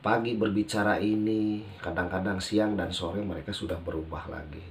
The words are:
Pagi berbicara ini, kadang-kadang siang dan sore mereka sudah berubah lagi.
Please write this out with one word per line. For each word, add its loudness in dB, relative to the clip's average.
Pagi 2
berbicara 4
ini, 2
kadang-kadang -2
siang 2
dan 0
sore -2
mereka -6
sudah -4
berubah -6
lagi. -10